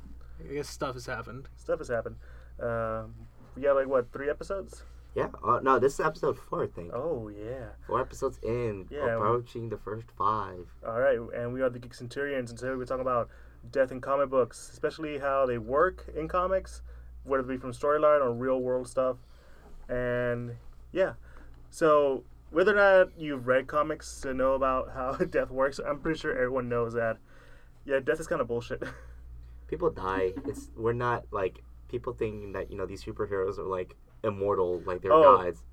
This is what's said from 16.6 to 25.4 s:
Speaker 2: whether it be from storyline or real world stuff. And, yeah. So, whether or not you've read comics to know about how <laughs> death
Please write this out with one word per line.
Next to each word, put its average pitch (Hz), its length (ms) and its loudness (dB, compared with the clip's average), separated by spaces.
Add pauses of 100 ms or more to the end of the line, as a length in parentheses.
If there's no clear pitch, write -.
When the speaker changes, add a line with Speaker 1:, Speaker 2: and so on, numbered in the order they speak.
Speaker 2:
whether 135 180 2
it 123 60 -4
be 131 80 -2
from 127 160 -8
storyline 151 480 6
or 123 120 2
real 131 280 0
world 127 260 0
stuff. 131 300 0 (720)
And, 123 640 -2 (400)
yeah. 170 220 2 (560)
So, 147 520 4 (280)
whether 185 220 6
or 202 40 6
not 190 420 8
you've 139 300 -4
read 131 180 4
comics 151 540 -2
to 135 140 -4
know 131 180 4
about 131 400 2
how 131 200 -4
<laughs> 170 180 -2
death 135 200 0